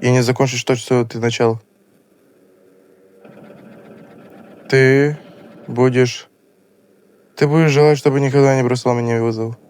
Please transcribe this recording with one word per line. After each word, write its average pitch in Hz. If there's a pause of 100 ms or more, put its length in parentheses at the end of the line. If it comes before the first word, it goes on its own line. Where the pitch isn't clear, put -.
и 123
не 127
закончишь 123
то, 131
что 120
ты 117
начал, 113 (3000)
ты 139 (480)
будешь... 123 (1040)
Ты 151
будешь 156
желать, 147
чтобы 139
никогда 139
не 131
бросал 123
меня 117
в 113
вызов. 113 (120)